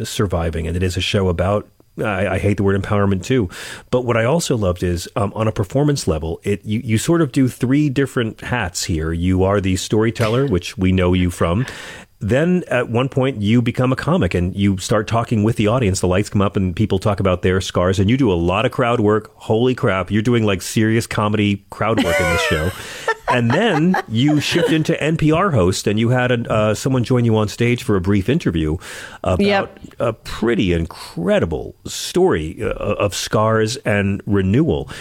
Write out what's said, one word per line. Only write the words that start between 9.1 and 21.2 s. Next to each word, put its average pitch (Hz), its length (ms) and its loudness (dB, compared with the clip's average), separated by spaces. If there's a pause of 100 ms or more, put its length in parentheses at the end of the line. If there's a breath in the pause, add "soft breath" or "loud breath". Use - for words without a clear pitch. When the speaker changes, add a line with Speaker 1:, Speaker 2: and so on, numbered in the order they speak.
Speaker 1:
You 90 320 2
are 101 160 2
the 95 160 0
storyteller, 113 720 0
which 92 300 -2
we 92 160 2
know 90 220 2
you 90 160 2
from. 90 340 -2 (560 loud breath)
Then 156 480 0
at 123 220 0
one 123 180 0
point 127 340 -2
you 110 180 4
become 123 320 0
a 127 40 -2
comic 156 380 0
and 90 220 0
you 98 220 2
start 107 280 0
talking - 360 0
with 110 140 2
the 104 100 2
audience. 104 340 2
The 92 80 0
lights 92 220 0
come 107 100 0
up 98 160 0
and 92 180 0
people 101 240 0
talk 104 220 0
about 92 220 0
their 95 180 2
scars, 92 380 0
and 98 120 4
you 127 60 4
do 131 160 4
a - 20 2
lot 90 320 2
of 120 60 -4
crowd 120 280 0
work. 104 360 2
Holy 120 380 2
crap, 95 360 0
you're 104 120 2
doing, 117 220 2
like, 98 180 0
serious 110 440 2
comedy 104 640 0